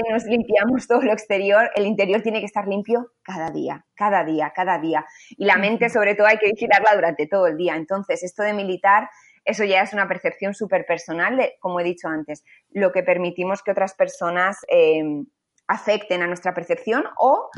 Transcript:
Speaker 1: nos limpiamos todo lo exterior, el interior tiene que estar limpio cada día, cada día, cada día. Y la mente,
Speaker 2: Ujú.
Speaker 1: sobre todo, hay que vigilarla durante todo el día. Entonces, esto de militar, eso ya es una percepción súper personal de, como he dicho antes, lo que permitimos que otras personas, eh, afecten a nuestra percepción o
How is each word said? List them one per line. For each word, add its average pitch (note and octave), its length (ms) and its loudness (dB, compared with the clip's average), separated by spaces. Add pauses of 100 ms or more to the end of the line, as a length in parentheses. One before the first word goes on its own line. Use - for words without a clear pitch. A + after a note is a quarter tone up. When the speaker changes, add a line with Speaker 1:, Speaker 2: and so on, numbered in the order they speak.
Speaker 1:
nos A3+ 140 0
limpiamos A3+ 640 0
todo A#3+ 160 4
lo G#3+ 80 2
exterior, G#3 640 2
el G3+ 100 0
interior G3+ 380 0
tiene A3 160 -2
que G3 80 -8
estar G3 200 -6
limpio A3 440 -2 (100)
cada D#3+ 300 -8
día, D3 420 -8
cada G3+ 300 2
día, D#3 320 -2
cada F#3 240 0
día. D#3+ 260 -4 (320)
Y G3 80 -2
la F#3 120 6
mente, G#3+ 280 0
Speaker 2:
Ujú. - 80 -2
Speaker 1:
sobre G#3 220 2
todo, G#3 100 2
hay G#3+ 120 6
que G#3+ 140 2
vigilarla G#3 440 4
durante E3 320 0
todo F#3+ 180 2
el D#3 120 0
día. E3+ 180 -2
Entonces, F3+ 480 -4
esto F3+ 180 -8
de G#3 120 -2
militar, G3 560 2 (340)
eso A3 220 -2
ya F#3+ 160 4
es G3+ 120 -2
una G3 140 0
percepción F#3 480 -4
súper F#3 320 -4
personal E3+ 500 -2
de, A#3 220 -2
como F3 200 -4
he F3 40 -2
dicho F3 240 -6
antes, D#3 360 -8 (280)
lo F#3+ 200 2
que F#3 120 0
permitimos F3+ 580 -2
que G3+ 100 -4
otras F#3+ 220 -2
personas, F3+ 640 -2 (120)
eh, D#3 340 4 (640)
afecten G3+ 540 -2
a E3+ 60 -2
nuestra F3+ 260 -4
percepción F3+ 520 -4 (120)
o C#4+ 400 2